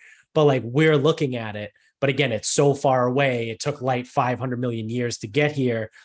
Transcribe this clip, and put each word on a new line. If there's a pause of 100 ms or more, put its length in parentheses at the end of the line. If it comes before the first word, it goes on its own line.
(320)
But,
like,
we're
looking
at
it. (280)
But
again,
it's
so
far
away.
It
took
light
five
hundred
million
years
to
get
here. (140)